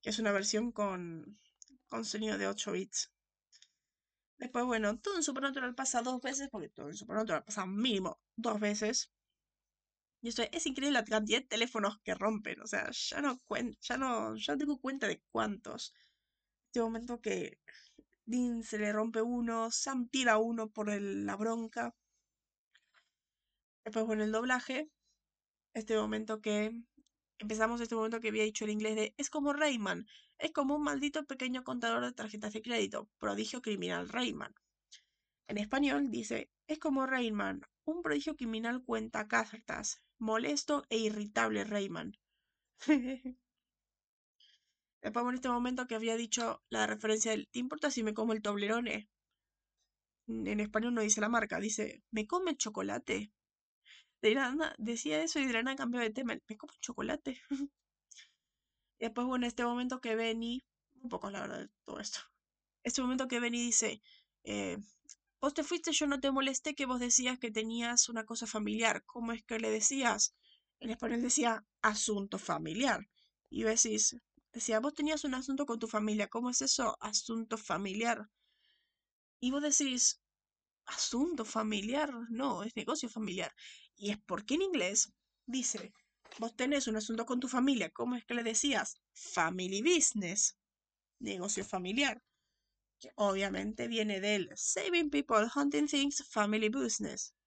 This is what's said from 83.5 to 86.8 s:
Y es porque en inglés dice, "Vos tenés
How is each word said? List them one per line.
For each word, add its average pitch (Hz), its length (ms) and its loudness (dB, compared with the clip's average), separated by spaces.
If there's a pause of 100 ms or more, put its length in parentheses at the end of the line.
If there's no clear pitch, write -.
Y 202 140 -4
es 208 80 -2
porque - 360 -4
en 349 80 4
inglés 226 500 2 (340)
dice, 233 460 -4 (460)
"Vos 226 180 -4
tenés 269 320 2